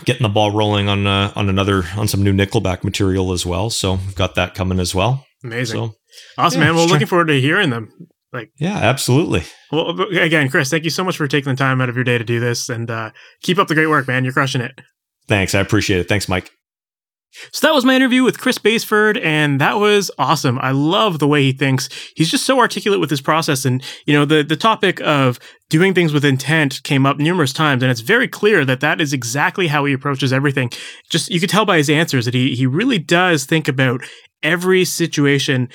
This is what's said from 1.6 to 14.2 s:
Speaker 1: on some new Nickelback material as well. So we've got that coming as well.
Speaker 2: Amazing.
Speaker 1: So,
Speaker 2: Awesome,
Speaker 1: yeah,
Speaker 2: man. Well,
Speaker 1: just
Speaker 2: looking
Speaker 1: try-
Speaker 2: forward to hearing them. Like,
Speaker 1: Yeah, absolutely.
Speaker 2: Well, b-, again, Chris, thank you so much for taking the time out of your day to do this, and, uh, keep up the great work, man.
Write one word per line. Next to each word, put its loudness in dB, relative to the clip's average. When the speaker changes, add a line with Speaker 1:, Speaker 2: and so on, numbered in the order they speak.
Speaker 1:
on -2
some -2
new 2
Nickelback 0
material 0
as -4
well. -2
So -2
we've -4
got -2
that -2
coming -2
as -4
well. 0
Speaker 2:
Amazing. -6
Speaker 1:
So, -6
Speaker 2:
Awesome, 2
Speaker 1:
yeah, 4
Speaker 2:
man. 4
Well, 4
Speaker 1:
just 2
Speaker 2:
looking 2
Speaker 1:
try- -6
Speaker 2:
forward 2
to 2
hearing 2
them. -6
Like, -12
Speaker 1:
Yeah, -4
absolutely. 0
Speaker 2:
Well, -2
b-, -2
again, 2
Chris, 0
thank -2
you -2
so -4
much -4
for -4
taking -2
the -2
time 0
out 0
of -4
your -2
day 0
to -6
do -2
this, -4
and, -8
uh, -8
keep -2
up 2
the 0
great 2
work, 0
man. -2